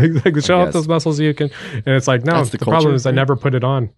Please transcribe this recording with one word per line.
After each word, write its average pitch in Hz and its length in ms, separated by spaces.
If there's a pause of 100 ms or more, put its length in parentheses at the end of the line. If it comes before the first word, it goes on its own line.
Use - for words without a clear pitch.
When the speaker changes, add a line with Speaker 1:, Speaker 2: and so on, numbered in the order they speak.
(260)
Speaker 1:
Like, 151 180
show 180 140
Speaker 2:
I 175 40
Speaker 1:
off 175 80
Speaker 2:
guess. - 40
Speaker 1:
those 160 140
muscles 156 320
you 151 160
can. 143 160 (220)
And 117 160
it's 135 180
like, 123 180
no, 165 120
Speaker 2:
That's 143 120
the - 80
Speaker 1:
the - 80
problem 160 200
Speaker 2:
culture, 143 100
Speaker 1:
is 127 100
I 135 60
Speaker 2:
right? 127 40
Speaker 1:
never 135 200
put 131 180
it 123 100
on. 127 340